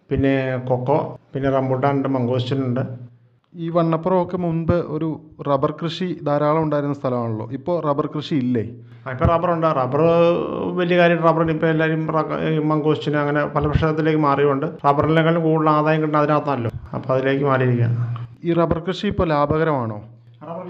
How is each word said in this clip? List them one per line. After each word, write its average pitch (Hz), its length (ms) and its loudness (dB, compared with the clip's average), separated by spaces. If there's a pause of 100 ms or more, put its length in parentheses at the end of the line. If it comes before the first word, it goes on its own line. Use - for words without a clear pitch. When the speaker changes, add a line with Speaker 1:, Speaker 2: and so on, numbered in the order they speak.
(100)
Speaker 1:
പിന്നെ 131 580 0
കൊക്കോ, 127 500 -2 (160)
പിന്നെ 135 160 -2
റംബൂട്ടാനുണ്ട്, 135 580 0
മംഗോസ്റ്റിനുണ്ട്. 127 960 -2 (520)
Speaker 2:
ഈ 165 120 -8
വണ്ണപ്പുറമൊക്കെ 170 680 0
മുൻപ് 165 360 -2
ഒരു 156 480 -4 (280)
റബ്ബർ 143 340 0
കൃഷി 165 440 -6
ധാരാളം 147 360 2
ഉണ്ടായിരുന്ന 147 320 -2
സ്ഥലമാണല്ലോ, 117 580 -4
ഇപ്പോൾ 160 300 -4
റബ്ബർ 147 240 0 (100)
കൃഷി 151 180 -6
ഇല്ലേ? 123 300 0 (420)
Speaker 1:
ആ, 131 40 -8
ഇപ്പോൾ 127 140 -4
റബ്ബറുണ്ട്. 170 420 2
റബ്ബർ 135 340 0 (760)
വലിയ 180 200 2
കാര്യമായിട്ട് 170 300 4
റബ്ബറിന് 160 220 2
ഇപ്പോൾ 156 160 0
എല്ലാവരും 160 420 0
റ-, 156 320 -2 (100)
ഈ 156 80 0
മംഗോസ്റ്റിന് 151 580 0
അങ്ങനെ 147 280 0
പല 147 220 0
ഭക്ഷണത്തിലേക്ക് 156 540 2
മാറിയുണ്ട്. 143 460 2 (200)
റബ്ബറിനേക്കാളും 156 560 4
കൂടുതൽ 160 280 2
ആദായം 156 300 2
കിട്ടുന്ന 151 180 0
അതിനകത്താണല്ലോ, 147 520 0 (240)
അപ്പോൾ 127 180 -4
അതിലേക്ക് 135 320 2
മാറിയിരിക്കുക. 127 440 2 (560)
Speaker 2:
ഈ 170 80 0
റബ്ബർ 170 260 0
കൃഷി 180 280 -6
ഇപ്പോൾ 196 220 0
ലാഭകരമാണോ? 147 720 0 (460)
Speaker 1:
റബ്ബർ 180 220 -12